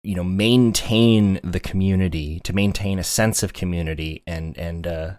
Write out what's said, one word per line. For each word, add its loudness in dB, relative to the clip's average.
you -6
know, -2
maintain 4
the -2
community, 0
to -6
maintain 0
a -4
sense 0
of -4
community -4
and, -8
and, -8
uh, -6